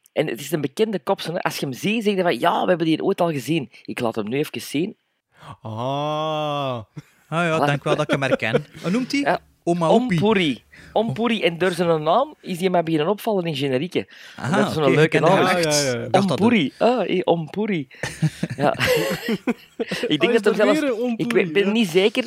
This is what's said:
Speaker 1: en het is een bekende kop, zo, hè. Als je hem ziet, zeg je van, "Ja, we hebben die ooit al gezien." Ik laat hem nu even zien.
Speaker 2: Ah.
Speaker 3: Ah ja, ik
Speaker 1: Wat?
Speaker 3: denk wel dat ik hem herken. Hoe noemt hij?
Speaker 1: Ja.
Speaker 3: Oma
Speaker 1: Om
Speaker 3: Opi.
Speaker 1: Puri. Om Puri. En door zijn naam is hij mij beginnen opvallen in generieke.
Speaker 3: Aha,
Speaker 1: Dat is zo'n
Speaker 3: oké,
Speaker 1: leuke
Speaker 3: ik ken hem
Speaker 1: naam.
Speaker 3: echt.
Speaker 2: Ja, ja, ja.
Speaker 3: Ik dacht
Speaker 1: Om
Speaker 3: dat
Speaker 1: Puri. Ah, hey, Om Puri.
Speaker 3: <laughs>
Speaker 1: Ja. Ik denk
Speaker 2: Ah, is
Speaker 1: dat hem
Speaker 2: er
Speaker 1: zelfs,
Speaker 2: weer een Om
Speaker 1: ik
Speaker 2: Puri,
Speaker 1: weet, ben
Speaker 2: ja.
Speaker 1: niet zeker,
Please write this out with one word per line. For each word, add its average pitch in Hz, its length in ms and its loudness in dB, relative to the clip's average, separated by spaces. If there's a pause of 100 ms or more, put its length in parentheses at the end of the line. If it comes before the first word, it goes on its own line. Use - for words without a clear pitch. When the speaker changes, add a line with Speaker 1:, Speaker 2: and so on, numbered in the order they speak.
(120)
Speaker 1:
en 151 140 0
het - 140 -6
is 143 120 -12
een 165 80 0
bekende 202 380 -2
kop, 196 220 -4
zo, 160 120 -8
hè. 180 100 -4
Als - 160 -6
je - 80 -6
hem 131 80 -6
ziet, 208 300 -2
zeg 202 100 0
je 185 80 0
van, 165 160 0
"Ja, 175 240 0
we 196 60 -2
hebben 170 180 0
die 156 160 0
ooit 190 180 0
al 170 120 0
gezien." 143 380 -4 (140)
Ik - 160 -10
laat 113 140 -2
hem 104 140 -4
nu 123 80 -4
even 139 240 -4
zien. 180 360 -6 (680)
Speaker 2:
Ah. 143 1120 -4
Speaker 3:
Ah 113 100 -10 (440)
ja, 165 240 -2
ik 160 60 2
Speaker 1:
Wat? 143 100 2
Speaker 3:
denk 143 160 0
wel 147 120 0
dat 151 80 0
ik 147 60 -4
hem 139 120 0
herken. 127 440 0 (160)
Hoe 160 80 -4
noemt 247 220 -2
hij? 285 80 0
Speaker 1:
Ja. 277 200 0 (260)
Speaker 3:
Oma 170 240 2
Speaker 1:
Om 226 140 6
Speaker 3:
Opi. 202 140 0
Speaker 1:
Puri. 180 440 2 (300)
Om 220 200 0
Puri. 220 300 0
En 170 160 0
door 185 120 2
zijn 170 320 0
naam 240 380 2
is 170 200 -8
hij 185 100 0
mij 180 120 2
beginnen 160 260 0
opvallen 208 360 -2
in 165 120 -4
generieke. 135 520 -2 (280)
Speaker 3:
Aha, 151 220 -4
Speaker 1:
Dat 208 100 2
is 110 60 -4
zo'n 156 100 -2
Speaker 3:
oké, 135 100 4
Speaker 1:
leuke 156 220 4
Speaker 3:
ik - 60 2
ken 165 100 6
hem 190 120 4
Speaker 1:
naam. 185 120 2
Speaker 3:
echt. 175 80 0 (180)
Speaker 2:
Ja, 135 100 0
ja, 120 60 -2
ja. 117 60 -8
Speaker 3:
Ik 113 80 -10
dacht 190 120 4
Speaker 1:
Om 196 60 2
Speaker 3:
dat 135 100 0
Speaker 1:
Puri. 208 380 2
Ah, 240 200 2
hey, 185 260 -2
Om 165 260 0
Puri. 196 380 -4
Speaker 3:
<laughs> - 680 -6
Speaker 1:
Ja. 143 180 2 (1300)
Ik 147 120 0
denk - 20 -6
Speaker 2:
Ah, 190 120 4
is 220 80 2
Speaker 1:
dat 202 140 2
hem 208 120 4
Speaker 2:
er 302 80 6
Speaker 1:
zelfs, 311 40 0
Speaker 2:
weer 294 80 0
een 247 60 0 (100)
Om 240 120 -2
Speaker 1:
ik 214 120 -2
Speaker 2:
Puri, 165 160 2
Speaker 1:
weet, 165 80 -4
ben 180 140 2
Speaker 2:
ja. 202 40 2
Speaker 1:
niet 220 180 2
zeker, 185 380 2